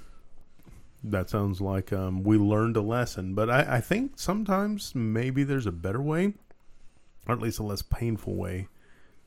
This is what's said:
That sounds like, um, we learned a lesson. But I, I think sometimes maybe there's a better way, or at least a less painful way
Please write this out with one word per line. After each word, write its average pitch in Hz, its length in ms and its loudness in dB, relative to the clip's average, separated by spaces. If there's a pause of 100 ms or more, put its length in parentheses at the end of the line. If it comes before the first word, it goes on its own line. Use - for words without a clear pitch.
(1040)
That 101 260 0
sounds 101 320 0
like, 95 320 0
um, 95 300 -2
we 107 140 8
learned 107 400 4
a 107 40 6
lesson. 104 540 -2
But 110 140 2
I, 127 280 4
I 113 40 2
think 247 340 0
sometimes 202 800 -2
maybe 120 480 0
there's 135 240 0
a 95 40 2
better 92 300 -2
way, 165 320 0 (960)
or 120 80 2
at 110 60 -4
least 110 180 -2
a 110 40 -4
less 104 180 -4
painful 113 540 -2
way 92 320 -4 (600)